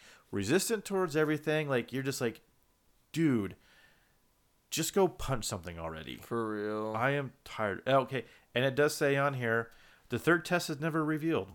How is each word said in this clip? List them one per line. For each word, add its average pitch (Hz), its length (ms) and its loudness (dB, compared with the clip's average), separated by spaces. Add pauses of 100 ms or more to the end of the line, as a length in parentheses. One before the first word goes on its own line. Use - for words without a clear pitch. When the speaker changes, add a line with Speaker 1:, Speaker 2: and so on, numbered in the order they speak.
(300)
Speaker 1:
resistant 160 560 0
towards 185 300 0
everything. 156 520 0
Like, 123 240 0
you're 131 120 -2
just 131 180 -4
like, 117 200 -2 (720)
"Dude, 123 440 2 (1120)
just - 240 -4
go 190 140 6
punch 123 380 -4
something 85 340 -8
already." 80 420 -8
Speaker 2:
For 117 260 -4
real. 107 480 -4
Speaker 1:
I 123 160 2
am 143 220 -2 (100)
tired. 104 440 -4
Okay, 131 380 2 (280)
and 123 120 2
it 135 100 0
does 147 180 4
say 139 240 2
on 139 160 2
here, 113 380 0 (380)
the 120 100 0
third 165 260 4
test 175 240 0
is 151 100 -6
never 156 240 0
revealed. 151 520 0